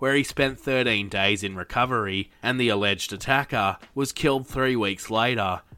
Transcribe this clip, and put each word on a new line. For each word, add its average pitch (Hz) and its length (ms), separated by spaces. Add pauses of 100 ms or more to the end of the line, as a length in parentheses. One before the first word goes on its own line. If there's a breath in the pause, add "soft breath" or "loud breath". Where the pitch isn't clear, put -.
where 135 160
he 139 80
spent 135 340
thirteen 120 500
days 101 360
in 95 100
recovery, 101 760 (100)
and 127 160
the 123 100
alleged 101 440
attacker 113 640 (180 loud breath)
was 135 160
killed 135 380
three 131 260
weeks 98 340
later 110 540 (160)